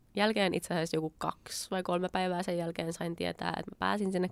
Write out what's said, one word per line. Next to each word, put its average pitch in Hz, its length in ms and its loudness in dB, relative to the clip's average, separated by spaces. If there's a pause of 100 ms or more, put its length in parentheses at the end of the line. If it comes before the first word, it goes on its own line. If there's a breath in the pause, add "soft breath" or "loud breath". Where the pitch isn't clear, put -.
(160)
jälkeen. 208 380 4
Itse 180 200 -2
asiassa 165 220 0
joku 160 220 -2
kaksi - 520 -4
vai 185 120 2
kolme 180 300 2
päivää 185 300 2
sen 175 160 0
jälkeen 165 340 -2
sain 170 240 -4
tietää, - 320 -2
että - 220 -4
mä - 80 -12
pääsin 196 340 2
sinne 180 200 2